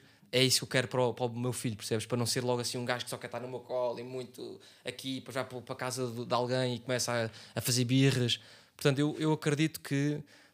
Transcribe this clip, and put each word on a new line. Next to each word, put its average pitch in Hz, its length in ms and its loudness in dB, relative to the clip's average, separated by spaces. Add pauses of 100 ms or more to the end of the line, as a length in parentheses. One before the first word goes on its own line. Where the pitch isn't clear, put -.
(320)
é 127 120 6
isso 127 160 6
que - 60 -2
eu - 40 -8
quero 127 180 2
para 127 140 0
o, 120 120 4
para 127 120 -2
o 117 120 -4
meu 123 140 -2
filho, 113 240 -4
percebes? 110 300 -2
Para 123 120 0
não 117 100 2
ser 123 160 0
logo 123 180 0
assim 120 160 -4
um 123 80 -4
gajo 120 180 -2
que - 60 -10
só 123 80 -6
quer - 80 -10
estar 120 160 -8
no 123 80 -8
meu 127 120 -8
colo 123 380 -2
e 120 40 -8
muito 123 580 -10 (240)
aqui, 131 300 -6
depois 127 180 -10
vai 127 100 -2
para, 123 160 -10
para 117 140 -10
a - 40 -6
casa 127 300 -4
de, 117 180 -6
de 120 80 0
alguém 123 420 2
e 113 40 -6
começa 120 460 0 (300)
a, 127 40 -2
a - 20 0
fazer 127 220 2
birras. 123 560 4 (380)
Portanto, 135 220 2
eu, 147 200 0
eu 156 140 2
acredito 151 480 0
que, 147 380 0 (340)